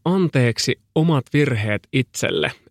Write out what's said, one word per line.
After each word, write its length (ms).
anteeksi 720
omat 380
virheet 600
itselle? 580